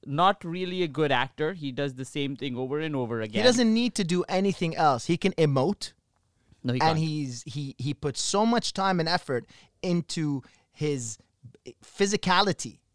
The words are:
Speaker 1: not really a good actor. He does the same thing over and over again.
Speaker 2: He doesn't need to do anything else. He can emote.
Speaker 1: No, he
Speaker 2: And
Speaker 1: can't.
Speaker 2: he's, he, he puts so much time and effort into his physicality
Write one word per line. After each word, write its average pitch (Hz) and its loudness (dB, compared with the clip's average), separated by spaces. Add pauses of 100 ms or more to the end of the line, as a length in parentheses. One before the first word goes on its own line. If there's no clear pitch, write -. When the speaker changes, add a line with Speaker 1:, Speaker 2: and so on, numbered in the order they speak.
Speaker 1:
not 175 2
really 180 -4
a 170 0
good 143 0
actor. 135 0
He 147 -8
does 139 -4
the 131 -8
same 139 -4
thing 131 -6
over 131 -4
and 156 -4
over 120 -2
again. 107 -2
Speaker 2:
He 214 4
doesn't 233 6
need 233 0
to 202 0
do 175 0
anything 185 0
else. 143 2
He 170 2
can - 0
emote. 143 2 (720)
Speaker 1:
No, 123 -2
he 127 0
Speaker 2:
And 160 4
Speaker 1:
can't. 156 0
Speaker 2:
he's, 151 -4
he, 139 -8
he 135 -2
puts - -6
so 202 2
much 233 2
time 190 0
and 160 0
effort 135 -2 (360)
into 160 -2 (300)
his 131 -4 (680)
physicality 185 0 (160)